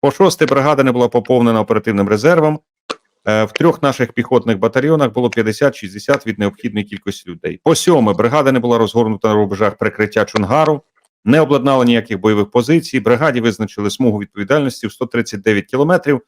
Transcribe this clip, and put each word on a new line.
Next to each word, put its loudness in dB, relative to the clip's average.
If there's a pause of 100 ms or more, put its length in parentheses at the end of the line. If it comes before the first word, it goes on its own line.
По-шосте, 2
бригада 2
не 2
була 2
поповнена 0
оперативним -2
резервом. 2 (680)
Е, 2
в -8
трьох 0
наших -2
піхотних 0
батальйонах 0
було -2
п'ятдесят-шістдесят -2
від -6
необхідної -4
кількості -12
людей. -10
По-сьоме, 2
бригада 2
не 0
була 0
розгорнута 0
на 2
рубежах 0
прикриття -2
Чонгару, -2 (420)
не 4
обладнала 2
ніяких 0
бойових 2
позицій. 0
Бригаді 0
визначили -4
смугу -2
відповідальності -4
в -6
сто -8
тридцять -6
дев'ять 0
кілометрів 0